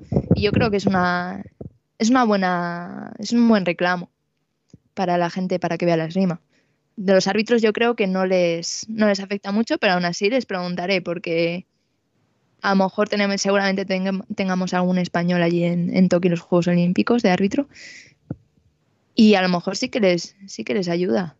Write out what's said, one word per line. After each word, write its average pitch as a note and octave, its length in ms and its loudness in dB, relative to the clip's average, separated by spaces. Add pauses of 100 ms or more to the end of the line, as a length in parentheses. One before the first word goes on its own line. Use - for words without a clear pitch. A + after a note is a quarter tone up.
(360)
y - 60 -2
yo G3+ 100 0
creo A#3+ 200 2
que G3+ 60 0
es F#3+ 80 -2
una, F3+ 580 -2 (560)
es A3 100 0
una B3+ 160 4
buena, F3+ 920 -2
es G#3 140 -8
un A#3 160 4
buen G#3 180 4
reclamo F3 440 -2 (840)
para F3+ 240 0
la F3 120 0
gente, F#3 280 -4
para E3+ 200 -4
que F3 80 -2
vea E3+ 100 2
la D#3+ 100 -2
esgrima. E3+ 360 -2 (560)
De G3 160 0
los - 140 4
árbitros G#3+ 340 0
yo G#3+ 100 2
creo A#3 240 0
que G#3+ 120 0
no F#3 180 0
les, F3 640 -2
no G#3+ 180 0
les G3 140 0
afecta G3 320 -8
mucho, A3+ 240 -2
pero G3+ 160 2
aún F3+ 100 0
así F3 260 -2
les B3 160 0
preguntaré, F3+ 560 -4
porque E3+ 640 -4 (960)
a G3 140 0
lo F#3+ 80 4
mejor G3+ 260 -2
tenemos, G3+ 320 -2
seguramente G3 460 0
tengam-, F#3+ 360 -4 (120)
tengamos F#3 400 -2
algún F3+ 240 2
español F3 420 0
allí E3+ 220 2
en, F3 320 -2
en F#3 140 4
Tokio, F3+ 180 2
en F3+ 60 2
los E3+ 80 -4
Juegos F3 260 0
Olímpicos, F3+ 560 2
de F#3+ 80 4
árbitro, G3 360 0 (1500)
y G#3+ 180 8
a F#3+ 80 4
lo F#3 80 2
mejor F3+ 260 -2
sí B3+ 140 -4
que B3+ 100 -4
les, F3+ 360 2 (100)
sí A3 180 -14
que A3+ 120 -4
les F#3+ 120 -2
ayuda. F3+ 520 -2